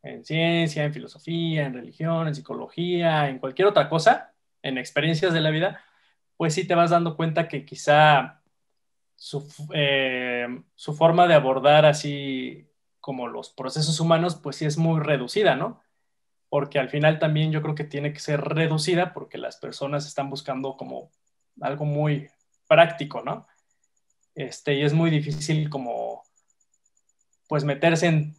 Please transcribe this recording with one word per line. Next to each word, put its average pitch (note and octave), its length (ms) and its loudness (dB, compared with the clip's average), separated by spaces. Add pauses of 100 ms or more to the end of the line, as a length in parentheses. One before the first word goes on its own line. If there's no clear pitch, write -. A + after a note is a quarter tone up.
en - 220 -16
ciencia, E3 580 0
en D3 100 -2
filosofía, E3 720 -4
en C3 80 -8
religión, D#3+ 540 -4
en D3+ 80 -4
psicología, D#3 920 -2
en C3 100 -8
cualquier C3+ 280 0
otra G3+ 220 4
cosa, E3 440 2 (280)
en C3 160 -6
experiencias D#3 560 0
de E3 80 2
la D#3 100 2
vida, E3 300 -2 (560)
pues E3 160 0
sí F#3 140 -2
te F#3 80 0
vas E3+ 140 4
dando E3+ 260 2
cuenta E3 320 -2
que - 180 -10
quizá D3 760 4 (760)
su - 320 -10
f-, - 160 -20 (100)
eh, B2+ 760 0 (280)
su - 180 -10
forma E3 340 6
de E3+ 80 6
abordar C#3 500 6
así C#3 840 -2 (320)
como B2+ 280 -8
los - 240 -12
procesos D3+ 480 -4
humanos, E3 360 2
pues - 220 -10
sí D#3 80 -4
es D3 120 -2
muy E3 220 2
reducida, D3 560 2
¿no? F#3 260 -6 (680)
Porque C#3+ 300 -2
al B2+ 100 -2
final D#3 300 2
también D#3 320 0
yo D#3 100 -2
creo D3+ 140 -4
que D3 100 -8
tiene C#3+ 260 -6
que - 80 -16
ser D3 220 -4
reducida E3 720 0
porque - 240 -14
las - 200 -12
personas C#3+ 500 -8
están C#3 220 -6
buscando C3+ 460 -8
como - 360 -14 (500)
algo D3 240 -6
muy D3 420 -2 (400)
práctico, D#3 560 4
¿no? F#3+ 240 -10 (840)
Este, C#3+ 400 -6
y C#3+ 100 0
es D3 100 2
muy E3 160 4
difícil D3+ 600 -2
como, A#2 540 -8 (1200)
pues, D3+ 160 0
meterse D#3+ 440 2
en D#3 320 0